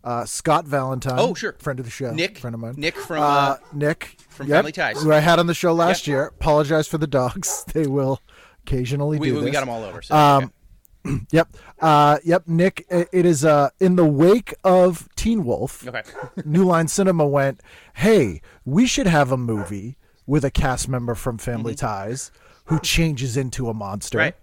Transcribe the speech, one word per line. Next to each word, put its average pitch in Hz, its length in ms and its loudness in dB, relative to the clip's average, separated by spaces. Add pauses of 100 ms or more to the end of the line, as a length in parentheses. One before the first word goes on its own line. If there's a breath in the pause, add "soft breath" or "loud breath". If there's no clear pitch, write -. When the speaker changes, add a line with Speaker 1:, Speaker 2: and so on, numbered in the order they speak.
Speaker 1:
Uh, 120 200 -6
Scott 160 420 -2
Valentine, 131 520 -4
Speaker 2:
Oh, 240 160 0
sure. 220 240 -10
Speaker 1:
friend 131 220 -8
of 127 40 -10
the 113 60 -14
show, 127 220 -8
Speaker 2:
Nick, 175 260 -6
Speaker 1:
friend 117 160 -10
of 113 60 -10
mine. 117 160 -10
Speaker 2:
Nick 151 200 -6
from, 156 240 -6
Speaker 1:
Uh, 151 60 2
Speaker 2:
uh, 143 300 2 (160)
Speaker 1:
Nick 147 440 -4 (120)
Speaker 2:
from - 180 -14
Speaker 1:
yep, 147 120 2
Speaker 2:
Family 147 140 0
Ties. 147 300 -4
Speaker 1:
who 156 100 4
I 151 60 6
had 165 220 4
on 170 80 2
the 165 60 0
show 170 200 0
last 170 320 0
Speaker 2:
Yep. 147 60 -2
Speaker 1:
year. 135 140 0
Apologize 151 600 0
for 160 120 -6
the 151 100 -2
dogs. 131 600 -4
<laughs> - 60 -14
They 151 140 0
will 135 320 -2 (460 soft breath)
occasionally 143 520 -2
Speaker 2:
We, 151 100 -2
Speaker 1:
do 127 60 0
Speaker 2:
we, 147 60 -2
we - 60 -4
Speaker 1:
this. - 80 -2
Speaker 2:
got 135 80 -2
'em 127 80 -6
all 117 120 -8
over, 87 200 -12
so - 120 -4
Speaker 1:
Um, 143 380 4 (540)
Speaker 2:
okay. 139 200 -4
Speaker 1:
<clears throat> - 60 -6
yep. 165 160 2 (320 loud breath)
Uh, 147 440 6
yep, 170 220 2
Nick, 170 440 0
i-, 175 220 0
it 180 140 2
is, 156 180 2
uh, 147 260 4 (100)
in 180 160 4
the 175 80 4
wake 165 580 4
of 185 540 4
Teen 214 280 0
Wolf. 120 420 -6
Speaker 2:
Okay. 120 160 -10 (200)
Speaker 1:
<laughs> - 220 -12
New 165 200 2
Line 165 240 2
Cinema 185 380 2
went, 139 340 0 (340 soft breath)
"Hey, 135 460 2 (240 soft breath)
we 180 220 2
should 247 200 -2
have 147 260 4
a 131 40 0
movie 107 600 -6 (300)
with 143 180 0
a 135 60 0
cast 127 380 -2
member 120 260 -4
from 117 240 -6
Family 113 360 -6
Speaker 2:
Mm-hmm. - 120 -6
Speaker 1:
Ties 107 440 -8 (360 soft breath)
who 160 140 -2
changes 135 560 -2
into 127 320 -4
a 113 60 -4
monster." 101 440 -8
Speaker 2:
Right. 156 240 -2